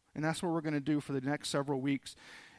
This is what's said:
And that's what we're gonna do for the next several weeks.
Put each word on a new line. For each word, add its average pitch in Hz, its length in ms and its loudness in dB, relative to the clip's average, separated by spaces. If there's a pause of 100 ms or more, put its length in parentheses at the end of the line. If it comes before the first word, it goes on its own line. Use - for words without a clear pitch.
(140)
And 151 120 -2
that's 160 180 0
what 175 80 2
we're 165 80 2
gonna 151 220 0
do 147 180 2
for 143 140 -4
the 135 80 0
next 143 280 -2
several 139 300 0
weeks. 139 380 0 (420)